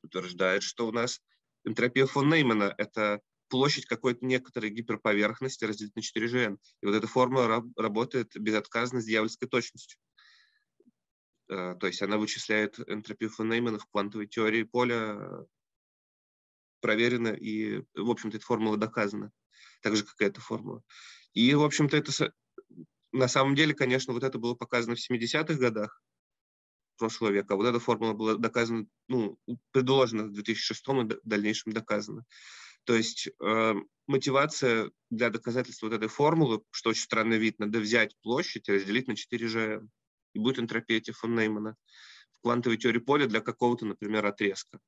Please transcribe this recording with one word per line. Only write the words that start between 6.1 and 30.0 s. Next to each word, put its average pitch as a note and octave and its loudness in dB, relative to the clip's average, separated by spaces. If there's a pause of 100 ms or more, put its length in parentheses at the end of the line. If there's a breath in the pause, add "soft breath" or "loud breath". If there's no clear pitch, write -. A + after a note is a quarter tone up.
Ж A#2+ 2
Н. G2+ -4 (220 soft breath)
И - -8
вот G2+ 2
эта G#2+ 2
формула B2+ 2
раб-, A#2 -2
работает A2 -2
безотказно A2 -2
с G#2+ -8
дьявольской A2 0
точностью. - -4 (1500 soft breath)
Э, F2+ -6
то G2 -4
есть F2 -4
она G2+ 0
вычисляет G#2+ -2
энтропию G#2+ -8
фон A2 -4
Неймана A2+ 0
в - -12
квантовой G#2 -4
теории A2 0
поля, A2 -4 (1400)
проверено, A#2 2
и, G#2+ -4 (140)
в A2+ -2
общем-то, G#2+ -4
эта - -12
формула A2 0
доказана, G#2 -4 (500 loud breath)
так G#2+ 0
же, G#2 2
как - -8
и G#2 4
эта G2+ -2
формула. A#2 -10 (500 loud breath)
И, B2 6
в D3 6
общем-то, D3+ 2
это D3 -2
с-, - 0 (800)
на C3 2
самом C#3 4
деле, D3+ 4
конечно, C3 0
вот A#2 -2
это C3 -2
было A#2 -2
показано A#2+ -2
в A#2 -10
семидесятых C#3+ -2
годах A2 0 (1000)
прошлого A2 0
века, G2+ 2
а - 0
вот G#2 2
эта A#2+ 2
формула A2+ 0
была A2 0
доказана, A2+ 0 (220)
ну, A#2+ -2 (320)
предложена B2+ 2